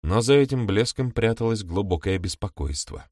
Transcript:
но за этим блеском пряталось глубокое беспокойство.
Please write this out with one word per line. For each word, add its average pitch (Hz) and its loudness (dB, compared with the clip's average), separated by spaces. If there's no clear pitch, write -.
но 98 0
за 123 4
этим 135 4
блеском 113 0
пряталось 113 0
глубокое 92 -2
беспокойство. - -6